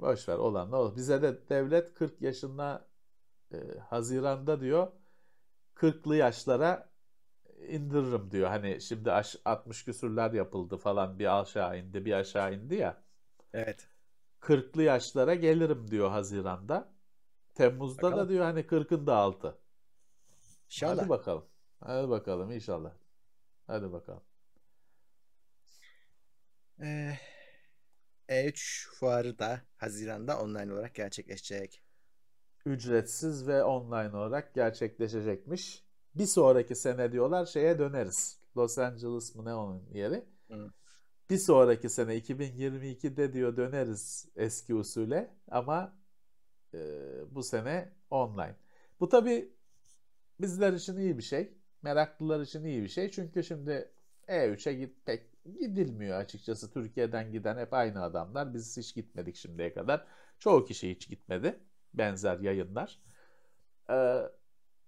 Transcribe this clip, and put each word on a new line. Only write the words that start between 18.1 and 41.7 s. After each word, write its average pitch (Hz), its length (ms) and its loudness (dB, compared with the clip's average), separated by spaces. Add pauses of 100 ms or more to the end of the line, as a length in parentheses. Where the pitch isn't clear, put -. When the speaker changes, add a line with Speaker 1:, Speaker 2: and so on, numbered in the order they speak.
Speaker 1:
da 185 40 -6
diyor 180 140 4
hani 160 240 0
kırkın 156 400 2
da 127 80 6
altı. 95 420 2 (1080)
Speaker 2:
İnşallah. - 360 -2
Speaker 1:
Hadi 190 80 -2
bakalım. 90 360 0 (340)
Hadi 131 300 -4
bakalım 101 420 -2
inşallah. 92 420 -8 (760)
Hadi 101 240 -6
bakalım. 92 320 -14 (2500)
Speaker 2:
Ee, 147 320 -4 (1160)
E 131 180 2
üç - 460 -8
fuarı 120 460 0
da 120 220 -4 (160)
Haziran'da 110 640 -6
online 104 320 -6
olarak 110 220 -6
gerçekleşecek. 98 840 -10 (840)
Speaker 1:
Ücretsiz 127 840 0
ve 139 160 4
online 113 540 0
olarak 113 380 -4
gerçekleşecekmiş. 113 1300 -2 (300)
Bir 196 100 0
sonraki 131 500 8
sene 123 360 0
diyorlar 143 340 2
şeye 160 340 2
döneriz. 135 600 -2 (180)
Los 120 200 2
Angeles 120 580 -4
mı 110 100 -10
ne 117 80 -6
onun 98 300 -6 (100)
yeri? 127 320 -4 (260)
Speaker 2:
Hı. 104 200 -14 (580)
Speaker 1:
Bir 190 80 2
sonraki 123 520 8